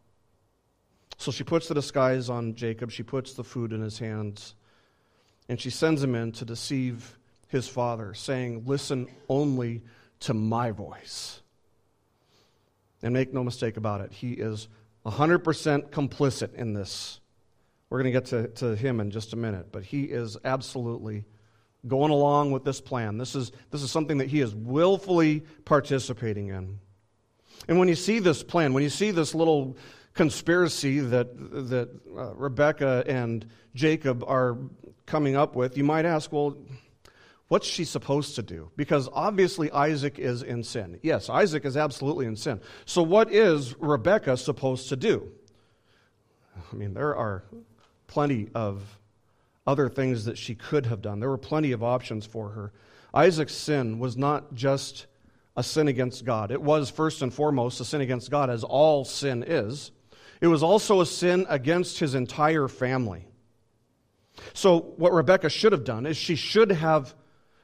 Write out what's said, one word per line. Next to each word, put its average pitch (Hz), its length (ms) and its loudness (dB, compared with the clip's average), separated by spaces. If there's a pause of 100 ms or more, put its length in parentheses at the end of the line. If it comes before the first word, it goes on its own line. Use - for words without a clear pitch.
(1160)
So - 140 -8
she 127 120 -6
puts 165 240 0
the 165 60 -4
disguise 131 560 0
on 117 240 -4
Jacob, 113 380 -6
she 120 120 -10
puts 127 300 -8
the 120 100 -12
food 113 300 -6
in 110 80 -6
his 110 160 -8
hands, 107 560 -8 (960)
and 117 100 -6
she 127 120 -8
sends 160 320 2
him 131 100 0
in 117 200 -4
to 127 120 -10
deceive 120 680 -6 (340)
his 131 160 -2
father, 117 480 -6
saying, 120 520 -6
"Listen 135 420 -4 (220)
only 127 520 0 (380)
to - 140 -4
my 113 380 0
voice." - 680 -14 (1600)
And 117 120 0
make 131 200 0
no 135 80 -2
mistake 120 360 -4
about 104 240 -4
it, 98 100 -12
he 123 220 -8
is 107 340 -6 (380)
a 113 40 -6
hundred 160 360 2
percent 151 440 0
complicit 135 640 -2
in 113 180 -4
this. - 480 -10 (680)
We're 127 100 -2
gonna 131 120 2
get 123 140 2
to, 117 240 -2
to 117 260 -2
him 120 240 -2
in 104 120 -4
just 107 200 -10
a 110 60 -8
minute, 107 340 -6
but 101 140 -12
he 139 180 -4
is 117 400 -6
absolutely 120 800 -6 (640)
going 135 240 2
along 143 400 4
with 131 140 -2
this 143 160 -2
plan. 110 360 -4
This 120 160 -8
is, 131 200 -4 (180)
this 147 100 -6
is 131 100 -4
something 156 260 0
that 135 100 0
he 143 140 2
is 110 120 0
willfully 156 920 2 (180)
participating 123 840 0
in. 95 300 -8 (880)
And 170 100 6
when 185 80 6
you 175 80 4
see 214 240 0
this 175 240 2
plan, 156 300 2
when 135 100 2
you 147 60 0
see 208 220 0
this 165 220 0
little 151 440 2 (360)
conspiracy 160 840 2
that, 123 300 2 (400)
that, 120 200 -2 (240)
uh, 117 200 -10
Rebekah 139 760 2
and 117 400 -2 (260)
Jacob 143 540 0
are 127 300 2 (480)
coming 143 320 0
up 127 180 2
with, 127 220 0
you 139 80 2
might 156 180 2
ask, 160 300 0
"Well, 147 240 0 (880)
what's - 200 2
she - 180 -4
supposed 143 500 -4
to 123 60 -6
do?" 82 340 -12
Because 139 380 0
obviously 175 580 2
Isaac 143 480 0
is 123 240 -2
in 120 200 -6
sin. 92 400 -8
Yes, 143 260 0
Isaac 156 340 2
is 135 140 -2
absolutely 143 480 -2
in 110 100 -6
sin. 107 240 -6 (260)
So - 160 2
what 214 300 6
is 160 480 4
Rebekah 147 580 2
supposed 131 520 -4
to 131 80 -2
do? 127 340 0 (1300)
I 92 180 -16
mean, 101 180 -8
there 139 220 -4
are 104 300 -6 (640)
plenty 139 460 -2
of 101 460 -6 (640)
other 135 240 2
things 127 360 -2
that 117 120 -6
she - 180 -10
could 143 300 -2
have 113 160 -4
done. 104 180 -6
There 123 100 -4
were 135 80 -2
plenty 151 360 -2
of 113 100 -4
options 120 420 -2
for 107 240 -10
her. 104 220 -12 (420)
Isaac's 156 400 4
sin 123 460 -2
was 123 160 -4
not 139 380 -2
just 135 540 -2 (500)
a 123 60 0
sin 151 260 2
against 123 340 -2
God. 110 280 -2
It 135 100 -4
was 151 280 2
first 156 320 -2
and 131 120 -2
foremost 135 480 0
a 120 40 -6
sin 151 140 -4
against 123 320 -4
God, 143 180 2
as 117 140 -4
all 143 400 4
sin 123 420 -4
is. 143 460 -4 (480)
It 165 80 4
was 160 160 6
also 196 380 6
a 170 40 6
sin 180 440 2
against 160 500 0
his 139 160 0
entire 147 540 2
family. 123 580 -2 (1300)
So 175 260 6
what 165 320 2
Rebekah 175 380 6
should 208 240 6
have 151 100 0
done 113 220 -4
is 156 100 -2
she - 200 -2
should 208 360 4
have 156 420 2 (500)